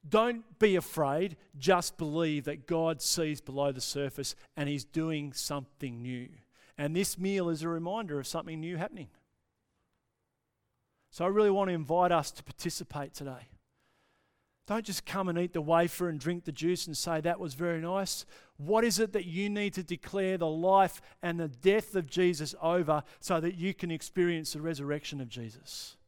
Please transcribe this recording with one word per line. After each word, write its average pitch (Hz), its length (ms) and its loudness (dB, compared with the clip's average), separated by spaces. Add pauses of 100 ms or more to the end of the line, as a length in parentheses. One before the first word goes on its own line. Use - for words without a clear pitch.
Don't 226 500 2
be 202 180 6
afraid. 156 600 0 (220)
Just - 400 2
believe 151 460 0
that 147 220 -6
God 165 360 0
sees 151 400 -2
below 139 280 -2
the 127 120 -6
surface 139 520 -4 (220)
and 143 100 -2
he's 143 200 -4
doing 156 480 -4
something 131 640 -8
new. 123 300 -8 (480)
And 151 180 -2
this 190 220 0
meal 185 320 0
is 156 120 -2
a 165 60 -4
reminder 170 500 -4
of 131 80 -6
something 160 320 -6
new 165 200 -6
happening. 170 300 -8 (2000)
So - 140 -6
I 185 40 4
really 208 220 6
want 196 180 4
to 180 60 0
invite 170 380 4
us 160 200 2
to - 100 -18
participate - 720 -8
today. 127 340 -12 (1160)
Don't 208 200 -2
just 190 180 -6
come 190 240 -2
and 170 80 0
eat 175 160 0
the 170 80 0
wafer 170 480 4
and 151 120 -4
drink 170 240 -4
the 160 80 -8
juice 170 340 0
and 156 100 -8
say, 160 240 -2
"That 170 200 0
was 156 140 -6
very 165 260 -2
nice." 185 440 -4 (320)
What 208 280 2
is 208 160 2
it 214 120 2
that 202 120 0
you 185 260 -2
need 208 240 -2
to 185 80 -4
declare 190 560 -2
the 165 80 0
life 180 560 4 (180)
and 170 200 -2
the 160 80 -2
death 196 480 2
of 170 100 0
Jesus 165 560 2
over 156 400 4 (160)
so 170 220 0
that 175 160 -2
you 180 180 -2
can 170 160 -6
experience 165 640 0
the 151 80 -6
resurrection 147 600 -4
of 123 80 -8
Jesus? 113 680 -12 (120)